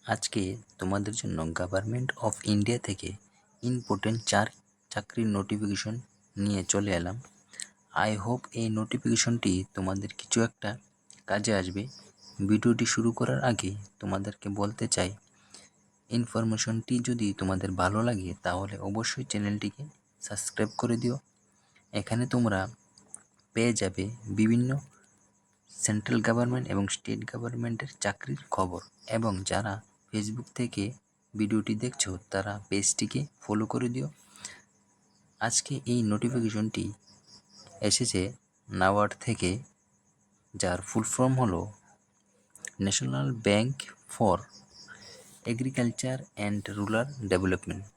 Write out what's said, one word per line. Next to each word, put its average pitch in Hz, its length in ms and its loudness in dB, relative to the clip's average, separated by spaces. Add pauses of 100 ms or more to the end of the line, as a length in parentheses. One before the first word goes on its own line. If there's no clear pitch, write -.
(120)
আজকে - 300 -2 (380)
তোমাদের 98 400 0
জন্য 104 180 -2 (220)
Government 107 480 -2 (180)
of 104 80 0 (200)
India 104 240 2 (100)
থেকে 98 200 -6 (600)
ইম্পর্টেন্ট 113 480 0 (120)
চার 107 160 6 (460)
চাকরির 110 360 -2 (100)
নোটিফিকেশন 104 560 -2 (500)
নিয়ে 101 180 2 (100)
চলে 101 180 2 (100)
এলাম। 90 160 -2 (920)
I 107 40 2 (120)
hope 123 200 -2 (160)
এই 113 80 0 (100)
নোটিফিকেশনটি 117 760 2 (240)
তোমাদের 98 340 -2 (100)
কিছু - 180 0 (100)
একটা - 220 -6 (600)
কাজে 104 300 2
আসবে। 92 220 -4 (680)
ভিডিওটি 113 460 4
শুরু 113 240 2
করার 127 220 0 (100)
আগে 104 200 -2 (300)
তোমাদেরকে 98 480 -4 (120)
বলতে 104 240 -2 (100)
চাই, 95 160 0 (1080)
ইনফরমেশনটি 113 760 0 (140)
যদি 117 180 0 (140)
তোমাদের 95 300 0 (120)
ভালো 98 160 4 (100)
লাগে 95 220 -2 (160)
তাহলে 98 300 -2 (120)
অবশ্যই 113 440 -2
চ্যানেলটিকে 104 500 -2 (440)
সাবস্ক্রাইব 107 440 -2 (100)
করে 120 220 2
দিও। 123 140 2 (840)
এখানে 113 240 0 (100)
তোমরা 110 260 4 (960)
পেয়ে 117 240 6
যাবে 95 240 0 (340)
বিভিন্ন 117 320 6 (1160)
সেন্ট্রাল 110 420 2
গভর্নমেন্ট 123 460 2
এবং 101 100 2 (100)
স্টেট 110 260 -4 (120)
গভর্নমেন্টের 117 580 -4 (120)
চাকরির 135 400 -4 (140)
খবর। 90 240 0 (360)
এবং 113 160 2 (180)
যারা 101 240 0 (360)
Facebook 107 380 -4 (100)
থেকে 120 240 -2 (560)
ভিডিওটি 107 360 0 (100)
দেখছো 123 260 -2 (220)
তারা 98 200 -2 (160)
পেজটিকে 101 520 0 (240)
ফলো 107 280 2
করে 123 220 0
দিও। 139 140 -4 (1300)
আজকে 120 340 0 (180)
এই 120 80 4 (120)
নোটিফিকেশনটি 110 720 0 (1040)
এসেছে 104 340 2 (460)
নাবার্ড 98 440 4 (140)
থেকে, 98 240 0 (1040)
যার 90 240 0 (100)
ফুল 110 160 0 (100)
ফর্ম 131 280 4
হলো 92 180 2 (1200)
ন্যাশনাল 131 440 0 (180)
ব্যাংক 110 280 4 (400)
for 95 220 6 (1120)
Agriculture 127 720 -2 (260)
and 104 140 -2 (160)
Rural 110 320 2 (240)
Development। 92 500 0 (140)